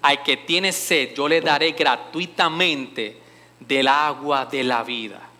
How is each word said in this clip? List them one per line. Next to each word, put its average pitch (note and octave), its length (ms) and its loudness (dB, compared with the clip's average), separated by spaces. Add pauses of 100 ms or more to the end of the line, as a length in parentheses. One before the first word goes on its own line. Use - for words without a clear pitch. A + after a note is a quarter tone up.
Al C#3+ 200 4
que C3+ 140 2
tiene F3+ 340 0
sed, C#3+ 440 0
yo C#3+ 120 0
le D#3+ 140 4
daré D#3 300 2
gratuitamente D#3 1500 -2 (420)
del C3+ 280 0
agua C#3+ 580 0
de C3+ 180 -4
la B2 200 0
vida. A2 380 -8 (180)